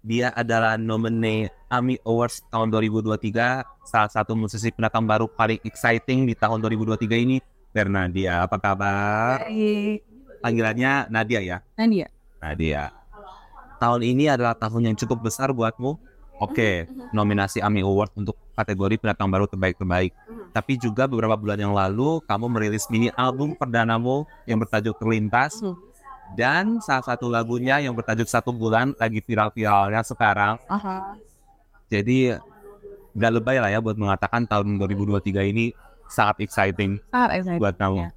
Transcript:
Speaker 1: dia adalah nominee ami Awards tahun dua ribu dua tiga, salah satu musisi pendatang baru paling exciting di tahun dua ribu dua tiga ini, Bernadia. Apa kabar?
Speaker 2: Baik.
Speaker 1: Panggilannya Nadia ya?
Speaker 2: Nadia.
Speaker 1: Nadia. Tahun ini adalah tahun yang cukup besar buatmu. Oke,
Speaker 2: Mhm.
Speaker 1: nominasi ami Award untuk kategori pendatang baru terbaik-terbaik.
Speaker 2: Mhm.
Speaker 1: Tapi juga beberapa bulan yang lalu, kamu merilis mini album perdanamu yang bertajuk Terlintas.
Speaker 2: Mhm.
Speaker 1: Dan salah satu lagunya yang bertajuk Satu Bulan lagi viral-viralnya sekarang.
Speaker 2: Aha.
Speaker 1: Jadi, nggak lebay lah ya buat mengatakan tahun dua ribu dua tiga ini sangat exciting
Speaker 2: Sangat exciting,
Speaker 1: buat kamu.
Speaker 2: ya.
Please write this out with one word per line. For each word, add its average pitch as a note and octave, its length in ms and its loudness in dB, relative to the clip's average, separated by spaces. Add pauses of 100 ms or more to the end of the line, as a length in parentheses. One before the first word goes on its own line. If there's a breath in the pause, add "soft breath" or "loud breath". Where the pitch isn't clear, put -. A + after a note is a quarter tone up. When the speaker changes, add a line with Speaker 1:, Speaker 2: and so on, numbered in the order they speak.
Speaker 1:
dia A#2 320 -2
adalah A2+ 480 0
nominee A2+ 720 0 (160)
ami B2 320 0
Awards A#2 480 0
tahun A2+ 240 0
dua A2 80 2
ribu A2 240 0
dua G#2+ 160 -2
tiga, A#2+ 480 -2 (160)
salah G#2+ 240 2
satu G#2+ 240 -2
musisi A2 400 -2
pendatang A2+ 320 0
baru A2 240 2
paling A2 400 0
exciting B2+ 560 0
di A#2+ 80 0
tahun A2 320 0
dua A2 80 2
ribu A2 160 -2
dua A2 80 0
tiga A2+ 240 0
ini, B2+ 160 2 (400)
Bernadia. F#2+ 720 0
Apa G#2+ 80 -2
kabar? G2+ 880 0
Speaker 2:
Baik. G#3+ 560 -2 (400)
Speaker 1:
Panggilannya A#2 720 0
Nadia A2+ 320 0
ya? F2+ 140 -6 (180)
Speaker 2:
Nadia. A3 320 2 (320)
Speaker 1:
Nadia. D2+ 480 -2 (880)
Tahun A#2+ 240 2
ini C3 320 2
adalah A#2+ 240 0
tahun A2+ 320 0
yang G#2+ 80 2
cukup A2+ 320 -2
besar C3+ 240 -2
buatmu. A#2+ 560 -2 (340)
Oke, G2 480 0
Speaker 2:
Mhm. - 240 -14
Speaker 1:
nominasi G#2 480 0
ami G#2 240 2
Award G2 320 0
untuk G#2 160 -6 (240)
kategori G#2 400 0
pendatang G2+ 320 -2
baru F#2+ 160 2
terbaik-terbaik. F#2 640 0
Speaker 2:
Mhm. A3+ 400 -18
Speaker 1:
Tapi A#2 240 -2
juga A#2+ 320 0
beberapa A2+ 320 2
bulan G#2 160 -2
yang G2+ 160 -2
lalu, G#2 560 2
kamu A2 240 -2
merilis G#2+ 400 -2
mini A2+ 240 2
album C3 400 -2
perdanamu A#2 720 0 (160)
yang A2+ 160 0
bertajuk A2 400 -2
Terlintas. A2+ 640 0
Speaker 2:
Mhm. F#3 160 -6 (560)
Speaker 1:
Dan F3 480 2
salah C3 240 0
satu B2 240 -2
lagunya A#2+ 480 2
yang C#3 160 -2
bertajuk A2+ 320 -2
Satu B2 240 0
Bulan A#2 480 2
lagi A2+ 240 0
viral-viralnya G#2+ 800 2
sekarang. G#2 640 0
Speaker 2:
Aha. G3 480 -6 (720)
Speaker 1:
Jadi, A#2+ 480 2 (800)
nggak A2+ 240 2
lebay B2 240 2
lah G2+ 80 2
ya G#2 80 2
buat A2 160 -2
mengatakan G#2 480 0
tahun G2+ 400 0
dua F#2+ 80 0
ribu G2+ 160 0
dua G2+ 160 0
tiga G2 240 0
ini A2+ 240 0 (400)
sangat G#2+ 320 0
exciting G2+ 560 0 (160)
Speaker 2:
Sangat B3 240 2
exciting, F#3 240 -2
Speaker 1:
buat G2 160 0
kamu. F#2+ 240 0
Speaker 2:
ya. E2+ 140 -6